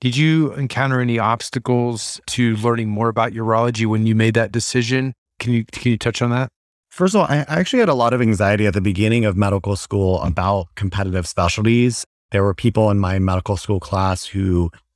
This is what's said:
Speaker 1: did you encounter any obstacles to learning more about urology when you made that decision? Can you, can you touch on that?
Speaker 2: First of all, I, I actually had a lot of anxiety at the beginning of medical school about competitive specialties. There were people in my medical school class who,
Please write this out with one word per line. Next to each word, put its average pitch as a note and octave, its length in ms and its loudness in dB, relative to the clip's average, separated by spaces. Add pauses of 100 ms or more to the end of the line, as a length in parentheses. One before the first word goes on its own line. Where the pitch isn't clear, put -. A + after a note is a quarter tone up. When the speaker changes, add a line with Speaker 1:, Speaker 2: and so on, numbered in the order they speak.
Speaker 1:
did B2+ 160 -2
you D#3+ 360 2
encounter C3 460 -2
any A#2+ 200 0
obstacles A#2 1080 -2
to A#2 280 0
learning A#2 340 0
more A2 200 0
about A2+ 240 -2
urology A2+ 520 0
when A2 220 2
you A2 80 4
made A2+ 180 4
that A2 180 2
decision? B2 640 -2 (240)
Can B2 160 -2
you, A2+ 120 0
can - 260 -4
you A2 60 0
touch - 240 -2
on A#2+ 100 0
that? B2 180 -2 (400)
Speaker 2:
First F#3 240 0
of G#3 80 4
all, D#3+ 60 2
I, D3 120 2
I D#3 200 -4
actually B3 200 0
had G#3 100 4
a C#3+ 40 4
lot A#2+ 200 2
of B2 80 0
anxiety G#2 440 2
at G2 80 2
the G2+ 60 0
beginning G#2+ 460 2
of G2 100 0
medical G2+ 400 0
school F#2+ 460 0
about F#2 540 -2
competitive F#2 520 -4
specialties. A#2 800 0 (260)
There G2+ 100 2
were G2 120 2
people A2 360 2
in G2+ 100 2
my F#2+ 200 0
medical F#2 380 0
school F#2+ 240 -4
class F#2+ 440 -2
who, F2+ 460 0 (240)